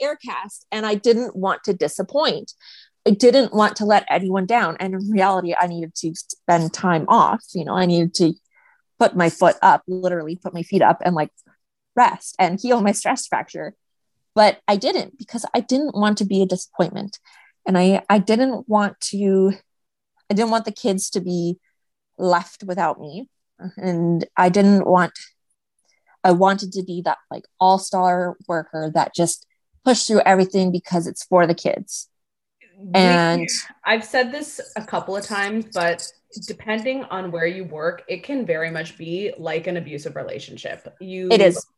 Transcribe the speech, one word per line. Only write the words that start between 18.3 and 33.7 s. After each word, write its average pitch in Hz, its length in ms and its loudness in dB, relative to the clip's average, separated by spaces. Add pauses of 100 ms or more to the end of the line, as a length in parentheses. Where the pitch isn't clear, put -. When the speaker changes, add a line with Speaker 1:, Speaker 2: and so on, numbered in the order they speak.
Speaker 1:
want 208 320 0 (120)
to, 196 400 2 (800)
I 208 40 0
didn't 220 160 0
want 220 160 0
the 214 60 -10
kids 196 380 -4
to 196 100 -4
be 180 380 -4 (600)
left 175 460 -2
without 180 360 -2
me. 156 300 -14 (480)
And 170 480 -2 (100)
I 180 140 4
didn't 196 360 6
want, 180 260 4 (1120)
I 185 100 6
wanted 190 400 2
to 196 100 -6
be 180 240 -8
that, 156 100 -2 (140)
like, - 140 -14 (160)
all-star 185 760 2 (100)
worker 156 480 -6
that 160 200 0
just - 320 -2 (380)
pushed 254 220 2
through 208 200 2
everything 190 460 2
because 175 340 -4
it's - 180 -12
for 175 220 2
the 170 80 2
kids. - 560 -8 (680)
Speaker 2:
We, 190 120 -16 (100)
Speaker 1:
And 170 480 4 (360)